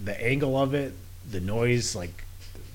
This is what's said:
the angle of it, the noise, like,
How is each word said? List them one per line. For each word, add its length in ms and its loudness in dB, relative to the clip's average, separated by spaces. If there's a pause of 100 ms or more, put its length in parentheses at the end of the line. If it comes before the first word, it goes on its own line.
the 180 -4
angle 380 4
of 140 4
it, 180 0 (380)
the 100 -2
noise, 560 2
like, 280 -6 (500)